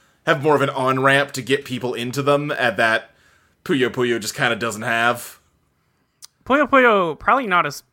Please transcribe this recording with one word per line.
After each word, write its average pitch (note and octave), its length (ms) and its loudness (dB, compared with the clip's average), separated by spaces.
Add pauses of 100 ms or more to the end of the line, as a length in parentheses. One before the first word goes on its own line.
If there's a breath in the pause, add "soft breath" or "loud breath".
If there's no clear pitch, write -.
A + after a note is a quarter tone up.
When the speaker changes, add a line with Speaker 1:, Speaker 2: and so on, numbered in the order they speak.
(260 soft breath)
Speaker 1:
have D#3 180 0
more D3+ 120 4
of C#3 60 2
an C3+ 100 0
on-ramp C3+ 600 2
to C3 100 -8
get C3+ 220 -2
people B2 300 -6
into A#2+ 280 -6
them, C#3+ 300 0
and A#2 240 0
that A2+ 360 0 (520 soft breath)
Puyo B2 260 0
Puyo A#2+ 300 -2
just G#2 160 -10
kinda A#2+ 220 0
doesn't A2 240 -6
have. A#2 580 -2 (1040)
Speaker 2:
Puyo C#4 240 2
Puyo, G#3 480 2
probably A#3+ 300 0
not F3 180 2
as, D3 280 -8